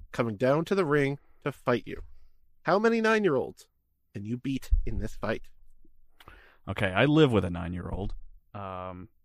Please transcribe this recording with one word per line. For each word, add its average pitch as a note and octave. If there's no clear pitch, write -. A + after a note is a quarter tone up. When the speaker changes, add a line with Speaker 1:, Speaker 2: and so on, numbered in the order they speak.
Speaker 1:
coming A#2
down C#3
to G3+
the F#3+
ring C#3+
to C#3+
fight B2
you. -
How F3+
many A3+
nine-year-olds G#3
can G2+
you A2+
beat C3+
in G#2+
this G#2+
fight? -
Speaker 2:
Okay, G2
I G2
live D3
with G2
a F2+
nine-year-old, F2
um, F#2